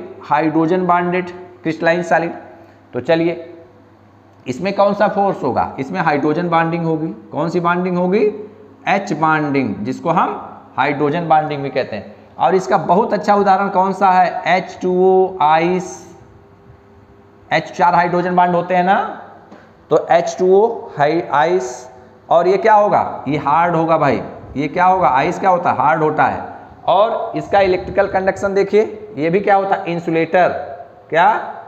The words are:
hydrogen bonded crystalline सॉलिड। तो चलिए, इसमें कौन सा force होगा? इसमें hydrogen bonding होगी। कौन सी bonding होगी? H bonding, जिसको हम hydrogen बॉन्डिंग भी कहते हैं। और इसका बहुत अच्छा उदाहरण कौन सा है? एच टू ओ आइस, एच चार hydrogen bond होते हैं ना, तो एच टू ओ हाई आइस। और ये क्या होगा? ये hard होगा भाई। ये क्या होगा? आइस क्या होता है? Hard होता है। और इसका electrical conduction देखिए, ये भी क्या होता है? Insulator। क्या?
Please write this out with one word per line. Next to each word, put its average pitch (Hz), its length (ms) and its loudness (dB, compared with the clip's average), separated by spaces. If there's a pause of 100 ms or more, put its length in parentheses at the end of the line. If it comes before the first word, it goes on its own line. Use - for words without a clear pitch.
(240)
hydrogen 160 640 0
bonded 175 420 0 (340)
crystalline 165 400 -2
सॉलिड। 165 280 0 (600)
तो 123 80 -6
चलिए, 165 520 -2 (920)
इसमें 165 280 -6
कौन 202 200 2
सा 208 140 2
force 196 360 -2
होगा? 110 360 -2
इसमें 175 220 -6
hydrogen 156 480 0
bonding 165 360 0
होगी। 160 220 -2 (240)
कौन 151 180 -4
सी 170 100 -2
bonding 175 380 -2
होगी? 180 280 0 (600)
H 190 260 -2
bonding, 147 640 0
जिसको 127 320 -6
हम 196 200 0 (480)
hydrogen 143 520 0
बॉन्डिंग 151 340 0
भी 139 60 -6
कहते 131 260 -4
हैं। - 200 -14 (220)
और 170 180 2
इसका 190 240 0
बहुत 185 340 0
अच्छा 202 220 0
उदाहरण 196 340 2
कौन 190 240 0
सा 190 180 2
है? 185 360 2
एच 175 340 0
टू 185 100 0 (120)
ओ 185 400 4
आइस, 170 720 0 (1300)
एच 160 220 -2
चार 175 240 2
hydrogen 175 400 0
bond 180 200 4
होते 175 200 0
हैं 180 80 4
ना, 202 380 0 (680)
तो 160 200 2
एच 170 280 2
टू 185 160 4
ओ 226 420 0
हाई 156 240 0 (120)
आइस। 175 560 -2 (400)
और 170 180 2
ये 190 100 4
क्या 214 160 4
होगा? 180 540 2
ये 143 120 -2
hard 160 360 0
होगा 160 220 2
भाई। 135 240 0 (360)
ये 147 100 -2
क्या 175 180 0
होगा? 185 240 4
आइस 151 300 0
क्या 196 100 0
होता 175 220 2
है? 110 60 -2
Hard 156 260 2
होता 143 220 2
है। 95 180 -2 (440)
और 208 500 0
इसका 196 240 0
electrical 196 460 0
conduction 190 460 -2
देखिए, 196 640 0
ये 156 120 -2
भी 185 100 2
क्या 202 160 2
होता 196 200 0
है? - 120 -4
Insulator। 170 640 0 (600)
क्या? - 480 0 (100)